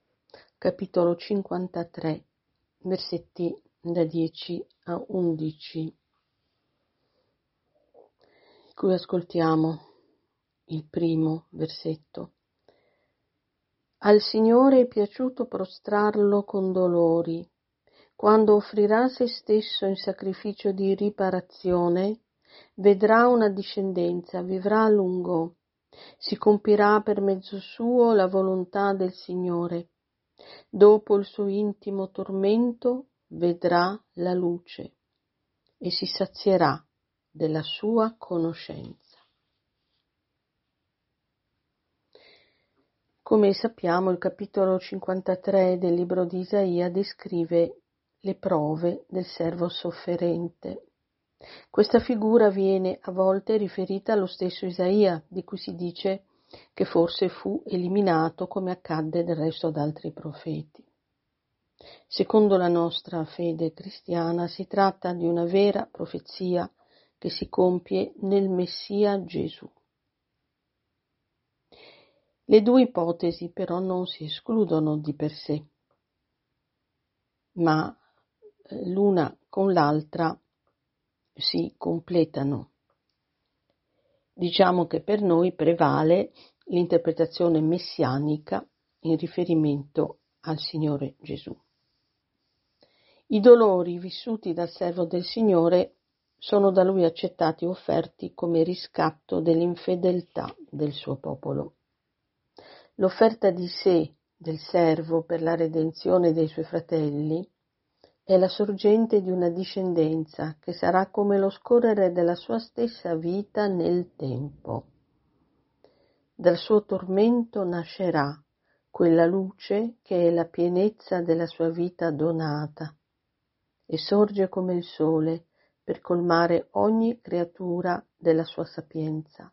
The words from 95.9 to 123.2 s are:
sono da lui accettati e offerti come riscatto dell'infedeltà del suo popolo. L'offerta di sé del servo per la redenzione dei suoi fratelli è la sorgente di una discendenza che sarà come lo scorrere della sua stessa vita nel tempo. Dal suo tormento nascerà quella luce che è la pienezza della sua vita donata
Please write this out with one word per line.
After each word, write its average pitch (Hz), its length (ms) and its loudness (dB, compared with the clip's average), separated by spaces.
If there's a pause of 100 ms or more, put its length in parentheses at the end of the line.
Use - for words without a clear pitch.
sono 202 340 2
da 185 120 6
lui 190 220 2
accettati 165 600 -2
e - 20 0
offerti 170 640 -4
come 170 300 0
riscatto 170 760 -4
dell'infedeltà 175 1160 -2 (120)
del 147 260 -6
suo 139 240 -8
popolo. 143 580 -10 (1200)
L'offerta 208 540 2
di 175 200 -2
sé 170 440 0 (220)
del 160 240 -10
servo 165 640 0
per 165 180 -6
la 165 140 0
redenzione 165 800 0
dei 160 160 0
suoi 160 160 -8
fratelli 160 840 -4 (720)
è 190 160 4
la 185 120 4
sorgente 208 720 2
di 185 100 -4
una 180 160 0
discendenza 170 1120 -2
che - 140 -10
sarà 185 360 0
come 202 280 0
lo 196 120 2
scorrere 214 600 2
della 175 240 0
sua 226 240 -6
stessa 233 560 -6
vita 196 520 -4
nel 175 500 -2
tempo. 131 640 -8 (1500)
Dal 175 220 2
suo 208 260 0
tormento 208 800 0
nascerà 165 720 -4 (520)
quella 170 360 4
luce 196 760 -2
che 175 260 0
è - 20 4
la 170 160 2
pienezza 180 760 -2
della 165 260 0
sua 165 220 -4
vita 170 420 -4
donata 151 800 -4 (920)